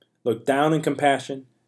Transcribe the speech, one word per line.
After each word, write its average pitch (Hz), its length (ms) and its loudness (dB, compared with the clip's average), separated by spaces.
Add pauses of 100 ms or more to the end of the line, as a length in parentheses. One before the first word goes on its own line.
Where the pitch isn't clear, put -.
(240)
look 117 200 -2
down 147 300 2
in 156 80 -2
compassion, 139 640 -2 (220)